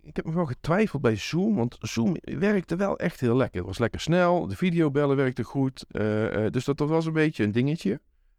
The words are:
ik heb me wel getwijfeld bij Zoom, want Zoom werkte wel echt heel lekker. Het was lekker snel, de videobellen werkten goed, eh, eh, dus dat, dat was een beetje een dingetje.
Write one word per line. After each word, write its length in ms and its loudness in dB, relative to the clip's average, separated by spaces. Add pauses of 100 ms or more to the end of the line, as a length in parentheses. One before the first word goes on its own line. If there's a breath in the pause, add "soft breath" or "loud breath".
ik 140 -18
heb 100 -4
me 80 -4
wel 120 0
getwijfeld 560 -2
bij 140 4
Zoom, 400 0
want 240 -2
Zoom 420 0
werkte 540 -2
wel 220 -2
echt 220 -4
heel 160 2
lekker. 240 0
Het 100 -6
was 80 -8
lekker 220 0
snel, 480 2
de 80 -6
videobellen 600 2
werkten 280 0
goed, 440 -4
eh, 580 0
eh, 60 0
dus 140 -2
dat, 120 0
dat 120 0
was 160 2
een 80 -2
beetje 300 2
een 80 2
dingetje. 500 0 (380)